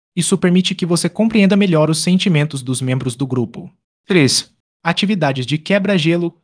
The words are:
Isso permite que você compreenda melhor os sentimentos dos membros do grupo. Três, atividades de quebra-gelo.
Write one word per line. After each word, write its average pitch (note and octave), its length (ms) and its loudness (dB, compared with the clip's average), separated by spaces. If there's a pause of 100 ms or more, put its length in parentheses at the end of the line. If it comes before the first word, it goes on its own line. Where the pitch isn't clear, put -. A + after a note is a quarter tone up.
(140)
Isso F3+ 240 -2
permite F#3 380 2
que F#3 100 -6
você E3+ 220 0
compreenda G#3+ 480 2
melhor E3 340 2
os D#3 100 0
sentimentos D3+ 600 0
dos B2+ 200 -6
membros B2+ 340 -4
do C#3 100 -6
grupo. B2 460 -6 (340)
Três, E3+ 460 2 (320)
atividades D#3+ 640 -2
de C#3+ 120 -4
quebra-gelo. F3 880 -2